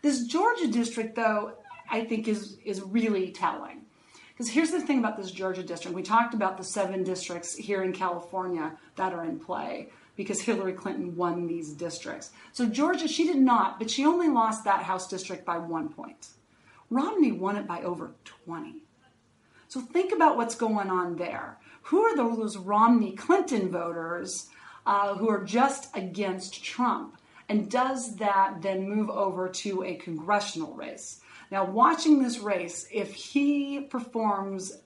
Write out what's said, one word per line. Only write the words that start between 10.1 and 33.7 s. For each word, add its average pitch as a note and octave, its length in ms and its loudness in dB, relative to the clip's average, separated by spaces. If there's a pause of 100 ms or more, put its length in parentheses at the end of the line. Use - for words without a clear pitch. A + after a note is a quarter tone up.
because G3 260 -4
Hillary F#3+ 320 0
Clinton F3+ 420 -6
won F3 320 -2
these D#3+ 260 -6
districts. - 560 -10 (240)
So A#3+ 140 0
Georgia, E4 400 2
she D#4 180 2
did D#4+ 120 2
not, A#3+ 420 6
but A3 100 -4
she C4+ 160 0
only E4+ 240 6
lost A3+ 340 2
that G3 200 2
House F#3 240 -4
district F#3 380 -8
by E3+ 120 -2
one E3 320 -4
point. - 380 -16 (640)
Romney D4+ 400 4
won F#3+ 260 -2
it - 100 -6
by E3+ 140 -6
over F3 300 -6 (120)
twenty. E3 600 -14 (840)
So C4 140 -8
think F#4 320 0
about D#4+ 240 6
what's A3+ 180 -2
going G#3 360 0
on F3 260 -2
there. - 400 -8 (320)
Who F#4+ 140 6
are A4+ 120 4
those A3+ 400 0
Romney G#3 580 4
Clinton C4 580 2
voters, E3+ 760 -6 (380)
uh, G3+ 300 2
who G#3+ 120 0
are G3 160 2
just A#3+ 540 2
against F#3 680 -6
Trump? - 540 -2 (320)
And G#3 220 0
does B3 460 0
that G3 440 2
then F#3+ 280 -2
move G#3+ 200 0
over F#3 380 0
to F#3 360 -4
a F3+ 120 -4
congressional E3 800 -2
race? - 480 -14 (280)
Now, G3 140 0
watching C#4 580 6
this A#3 180 0
race, F#3 520 -2
if G#3 220 -4
he C#4+ 680 0